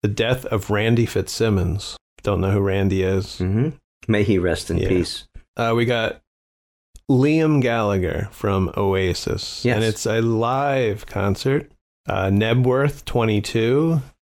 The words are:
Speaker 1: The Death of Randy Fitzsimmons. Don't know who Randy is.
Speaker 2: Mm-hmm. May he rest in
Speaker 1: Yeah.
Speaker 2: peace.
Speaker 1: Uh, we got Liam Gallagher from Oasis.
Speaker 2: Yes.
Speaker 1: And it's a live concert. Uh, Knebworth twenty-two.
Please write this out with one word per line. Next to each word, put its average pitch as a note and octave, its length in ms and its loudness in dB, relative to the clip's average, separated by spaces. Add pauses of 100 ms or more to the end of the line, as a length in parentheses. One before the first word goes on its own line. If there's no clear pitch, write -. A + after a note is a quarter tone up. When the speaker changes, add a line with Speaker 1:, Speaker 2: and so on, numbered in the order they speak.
Speaker 1:
The G#2 60 0
Death A2+ 380 0
of G#2 240 -4
Randy A2+ 360 2
Fitzsimmons. G2 880 -2 (260)
Don't G2 180 0
know F#2+ 120 2
who G#2 80 2
Randy F#2+ 420 2
is. F#2+ 380 -2
Speaker 2:
Mm-hmm. G#2+ 300 0 (360)
May G#2+ 160 2
he G2+ 160 2
rest F2 320 -2
in E2+ 80 0
Speaker 1:
Yeah. F2+ 100 0
Speaker 2:
peace. F2+ 380 -2 (300)
Speaker 1:
Uh, A#2 180 0
we A#2+ 120 2
got A#2 340 -2 (920)
Liam D3+ 500 4
Gallagher G#2 720 0
from F#2+ 460 0
Oasis. F#2+ 880 -2
Speaker 2:
Yes. A#2+ 120 2
Speaker 1:
And A2 80 0
it's A2 220 -2
a A2+ 140 0
live A#2 840 0
concert. G2+ 680 -2 (360)
Uh, G2 180 0
Knebworth B2 800 2
twenty-two. A#2 960 0 (240)